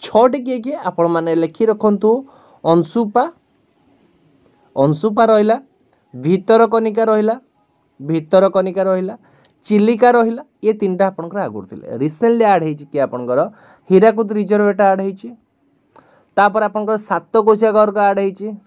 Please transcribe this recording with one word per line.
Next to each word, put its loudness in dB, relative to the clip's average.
ଛଅଟି 2
କିଏ -6
କିଏ? -10
ଆପଣମାନେ -2
ଲେଖି -2
ରଖନ୍ତୁ। 0
ଅଂଶୁପା, 0
ଅଂଶୁପା 0
ରହିଲା, 2
ଭିତରକନିକା 0
ରହିଲା, 0
ଭିତରକନିକା 0
ରହିଲା, -4
ଚିଲିକା 2
ରହିଲା, 0
ଇଏ 2
ତିନିଟା -2
ଆପଣଙ୍କର -10
ଆଗରୁ -8
ଥିଲେ। -20
ରିସେଣ୍ଟଲି 0
ଆଡ୍ 4
ହେଇଛି -8
କିଏ? -4
ଆପଣଙ୍କର -2
ହୀରାକୁଦ 4
ରିଜର୍ଭ 0
ଏଟା 2
ଆଡ୍ 0
ହେଇଛି। -10
ତାପରେ 2
ଆପଣଙ୍କର -4
ସାତକୋଶିଆ 0
ଗର୍ଗ 2
ଆଡ୍ 2
ହେଇଛି, -4